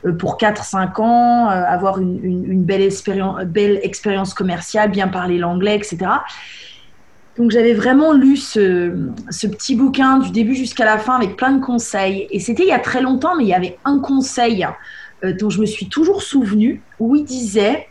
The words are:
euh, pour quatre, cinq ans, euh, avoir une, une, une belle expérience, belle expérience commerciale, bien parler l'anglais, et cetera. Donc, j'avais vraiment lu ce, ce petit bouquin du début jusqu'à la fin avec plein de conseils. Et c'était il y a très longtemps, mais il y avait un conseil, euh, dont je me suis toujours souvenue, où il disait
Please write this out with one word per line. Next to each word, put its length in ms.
euh, 80
pour 240
quatre, 280
cinq 360
ans, 480
euh, 180
avoir 320
une, 240
une, 220
une 180
belle 200
expérience, 640
belle 380
expérience 520
commerciale, 560
bien 180
parler 300
l'anglais, 400
et 40
cetera. 420
Donc, 140
j'avais 200
vraiment 400
lu 240
ce, 580
ce 160
petit 300
bouquin 420
du 120
début 240
jusqu'à 300
la 140
fin 180
avec 200
plein 160
de 120
conseils. 680
Et 60
c'était 260
il 40
y 40
a 60
très 220
longtemps, 340
mais 100
il 40
y 60
avait 320
un 120
conseil, 680
euh, 80
dont 160
je 100
me 80
suis 220
toujours 320
souvenue, 600
où 160
il 80
disait 680